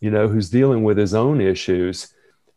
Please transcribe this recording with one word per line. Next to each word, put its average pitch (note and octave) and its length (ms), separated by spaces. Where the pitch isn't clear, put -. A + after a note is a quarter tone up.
you G#2 100
know, G#2+ 180
who's G#2 220
dealing B2+ 340
with G#2 140
his G2+ 160
own B2+ 260
issues, F#2 720